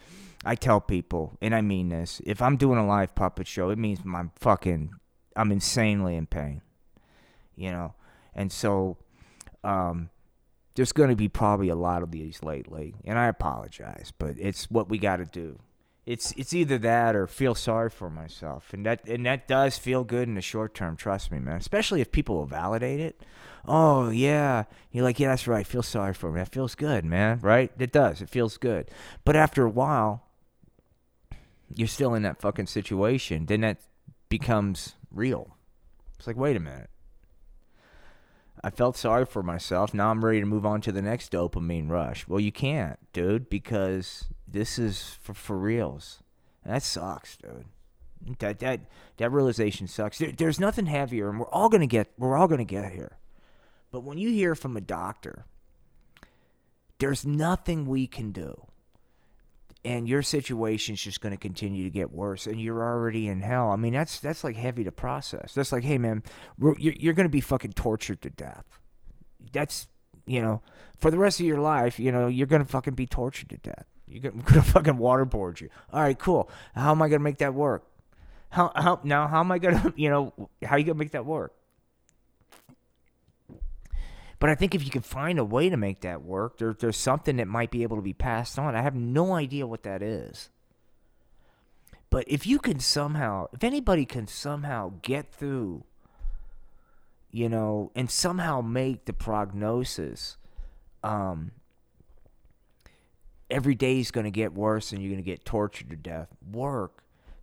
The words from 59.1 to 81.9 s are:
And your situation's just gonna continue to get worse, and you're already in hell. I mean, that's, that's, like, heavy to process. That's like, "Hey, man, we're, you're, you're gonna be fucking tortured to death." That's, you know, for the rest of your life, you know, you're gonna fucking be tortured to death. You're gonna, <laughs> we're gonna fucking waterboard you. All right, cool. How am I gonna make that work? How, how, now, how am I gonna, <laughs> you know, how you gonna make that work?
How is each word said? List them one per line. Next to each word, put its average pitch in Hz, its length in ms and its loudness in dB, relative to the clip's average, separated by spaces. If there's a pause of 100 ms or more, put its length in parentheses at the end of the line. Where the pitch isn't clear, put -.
And 120 240 -4
your 139 140 2
situation's 113 800 -2
just - 200 -8
gonna 101 160 -6
continue 98 480 -6
to 92 60 -4
get 85 200 -4
worse, 95 360 -8
and 110 140 -6
you're 113 220 -4
already 117 460 -2
in 95 140 -2
hell. 120 280 0
I 98 60 2
mean, 117 160 0
that's, 147 260 -2
that's, 151 240 -6
like, 123 140 -4
heavy 120 280 -4
to - 80 -4
process. - 640 -8
That's 139 160 0
like, 123 140 -2
"Hey, 139 140 2
man, 110 260 0 (340)
we're, 151 200 4
you're, 156 200 2
you're 160 160 2
gonna 180 140 4
be 143 120 2
fucking 120 340 -2
tortured 110 480 -2
to 69 80 -10
death." - 340 -14 (880)
That's, - 340 -4 (400)
you 123 160 0
know, 110 180 0 (380)
for 160 140 4
the 165 60 2
rest 196 200 4
of 175 80 0
your 151 140 2
life, 139 400 2
you 127 100 2
know, 123 160 2
you're 127 220 0
gonna 147 160 6
fucking 135 300 -2
be 127 120 -2
tortured - 440 -4
to - 80 -12
death. - 280 -12 (220)
You're - 140 -12
gonna, 127 140 -8
<laughs> 120 80 -6
we're - 60 8
gonna 151 120 12
fucking 147 360 8
waterboard 120 640 4
you. - 80 -12 (240)
All 131 100 0
right, 135 160 2
cool. 170 320 2 (240)
How 139 160 2
am 156 100 4
I 156 80 4
gonna 147 140 6
make 147 160 0
that 139 160 0
work? 135 300 0 (640)
How, 175 240 2
how, 175 300 2
now, 147 240 2
how 160 120 4
am 180 120 2
I 180 60 2
gonna, 170 360 4
<laughs> - 20 -20
you 147 140 2
know, 143 220 2 (320)
how 147 120 2
you 147 80 4
gonna 160 140 0
make 151 140 -4
that 127 120 -6
work? 135 300 -6 (2750)